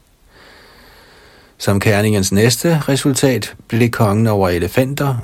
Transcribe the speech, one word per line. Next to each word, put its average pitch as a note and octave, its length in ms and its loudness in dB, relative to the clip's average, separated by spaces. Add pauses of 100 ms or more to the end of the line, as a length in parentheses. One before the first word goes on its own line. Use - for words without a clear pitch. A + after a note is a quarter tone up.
(1600)
Som G2+ 220 -2
kærningens G#2 520 0
næste B2+ 480 2
resultat C3+ 760 0 (120)
blev A#2 220 0
kongen A2 380 0
over G2 220 2
elefanter, C3 760 -2